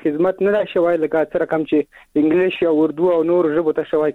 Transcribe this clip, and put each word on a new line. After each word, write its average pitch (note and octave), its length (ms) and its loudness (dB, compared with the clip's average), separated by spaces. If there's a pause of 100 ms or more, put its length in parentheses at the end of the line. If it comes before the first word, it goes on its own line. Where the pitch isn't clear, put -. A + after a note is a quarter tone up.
خدمت E3+ 380 -2
نه G3+ 160 2
ده F#3+ 160 -4
شوی E3+ 240 2
لکه D#3 340 -2
څه - 40 -4 (100)
رقم D#3+ 180 -2
چې D3+ 140 0 (380)
انګلیش E3+ 520 2
یا D#3+ 160 2
اردو D#3+ 320 0
او D#3+ 160 2
نورو D#3+ 240 2
ژبو D#3+ 240 0
ته D3+ 160 -6
شوی D3+ 200 0